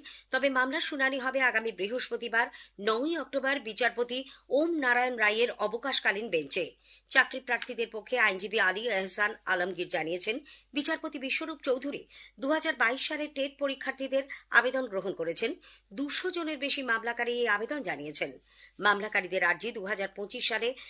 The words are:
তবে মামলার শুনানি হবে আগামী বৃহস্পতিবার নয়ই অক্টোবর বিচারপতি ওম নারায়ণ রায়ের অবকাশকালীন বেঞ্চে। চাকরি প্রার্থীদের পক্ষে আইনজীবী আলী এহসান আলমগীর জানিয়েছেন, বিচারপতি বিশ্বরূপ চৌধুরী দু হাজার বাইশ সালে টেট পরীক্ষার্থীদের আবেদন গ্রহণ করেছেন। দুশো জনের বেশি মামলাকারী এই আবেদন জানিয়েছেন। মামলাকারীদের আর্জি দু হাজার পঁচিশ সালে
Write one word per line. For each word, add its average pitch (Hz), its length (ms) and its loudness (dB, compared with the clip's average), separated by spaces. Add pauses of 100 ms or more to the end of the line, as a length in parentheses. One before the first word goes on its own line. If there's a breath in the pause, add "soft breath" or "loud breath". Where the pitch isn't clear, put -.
(300 loud breath)
তবে 262 180 2
মামলার 262 320 2
শুনানি 269 380 0
হবে 254 220 -2
আগামী 226 320 2
বৃহস্পতিবার 226 720 -2 (340 loud breath)
নয়ই 240 380 2
অক্টোবর 269 420 -2
বিচারপতি 240 640 0 (240 loud breath)
ওম 311 220 4
নারায়ণ 247 460 2
রায়ের 220 340 4
অবকাশকালীন 220 800 0
বেঞ্চে। 160 440 0 (360 loud breath)
চাকরি 254 320 4
প্রার্থীদের 233 520 -4
পক্ষে 220 260 -4
আইনজীবী 202 400 2
আলী 196 300 2
এহসান 202 460 2 (120)
আলমগীর 180 420 0
জানিয়েছেন, 175 500 -2 (340 loud breath)
বিচারপতি 311 460 0
বিশ্বরূপ 277 420 -4
চৌধুরী 262 440 -2 (360 loud breath)
দু 269 100 0
হাজার 311 240 2
বাইশ 247 340 2
সালে 302 180 -2
টেট 277 320 -6
পরীক্ষার্থীদের 269 640 -2 (280 loud breath)
আবেদন 254 360 4
গ্রহণ 190 260 -4
করেছেন। 170 420 -2 (380 loud breath)
দুশো 277 380 2
জনের 320 280 -4
বেশি 277 240 -2
মামলাকারী 233 500 0
এই 240 160 0
আবেদন 226 340 0
জানিয়েছেন। 147 500 -4 (460 loud breath)
মামলাকারীদের 196 640 2
আর্জি 175 280 2
দু 214 120 -8
হাজার 196 320 -2
পঁচিশ 214 320 -2
সালে 226 260 0 (160 loud breath)